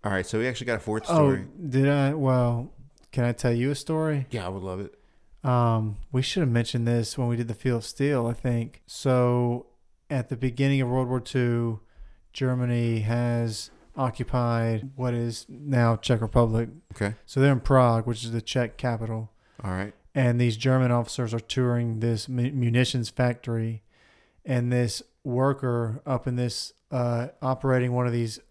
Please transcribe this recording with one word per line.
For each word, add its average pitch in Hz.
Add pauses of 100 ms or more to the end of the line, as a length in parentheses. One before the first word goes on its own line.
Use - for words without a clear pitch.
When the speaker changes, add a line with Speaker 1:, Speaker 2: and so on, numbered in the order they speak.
Speaker 1:
All 104
right, 95
so 110
we 117
actually 120
got 120
a 101
fourth 110
Speaker 2:
Oh, 170
Speaker 1:
story. 135 (220)
Speaker 2:
did 135
I? 139
Well, 127 (380)
can 123
I 120
tell 120
you 123
a 147
story? 156
Speaker 1:
Yeah, 104
I -
would 95
love 92
it. - (540)
Speaker 2:
Um, 113 (160)
we 127
should -
have 139
mentioned 117
this 117
when 127
we 120
did 117
the 110
Field 123
of 113
Steel, 139
I 117
think. 117
So, 123 (420)
at 131
the 127
beginning 131
of 123
World 127
War 127
Two, 120 (520)
Germany 120
has 117 (260)
occupied 120
what 123
is 117
now 120
Czech 110
Republic. 113 (260)
Speaker 1:
Okay. 107 (120)
Speaker 2:
So -
they're 139
in 127
Prague, 120
which 117
is 117
the 113
Czech 117
capital. 113 (320)
Speaker 1:
All 95
right. 98 (220)
Speaker 2:
And 120
these 117
German 127
officers 117
are 113
touring 120
this 113
mu-, 127
munitions 123
factory, 117 (640)
and 123
this 123 (220)
worker 127
up 131
in 123
this, 123 (200)
uh, 120 (140)
operating 131
one 123
of 120
these 117 (120)